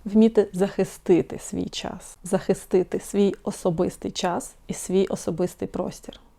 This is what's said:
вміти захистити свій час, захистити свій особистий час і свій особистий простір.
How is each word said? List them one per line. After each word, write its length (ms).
вміти 480
захистити 880
свій 300
час, 540
захистити 760
свій 440
особистий 680
час 440
і 60
свій 320
особистий 600
простір. 520